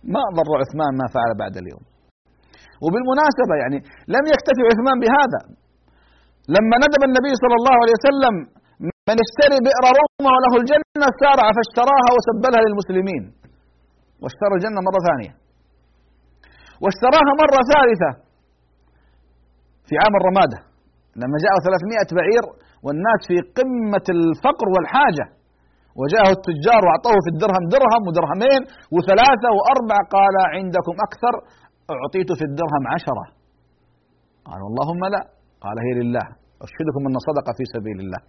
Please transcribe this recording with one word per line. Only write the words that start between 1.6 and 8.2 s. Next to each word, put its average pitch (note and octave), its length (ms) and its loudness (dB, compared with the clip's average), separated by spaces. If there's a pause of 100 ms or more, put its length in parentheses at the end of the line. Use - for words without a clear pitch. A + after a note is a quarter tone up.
اليوم. F2 200 -18 (1000)
وبالمناسبة، B3+ 760 0
يعني، C3+ 160 -4 (360)
لم C4+ 100 0 (100)
يكتفي C4 360 -2
عثمان B3 340 0
بهذا. C#4 360 2 (1160)
لما A3 280 2
ندب D4 240 2
النبي C4 240 0 (100)
صلى A#3+ 180 2
الله B3 220 4
عليه A#3 160 4
وسلم: C4+ 360 0 (760)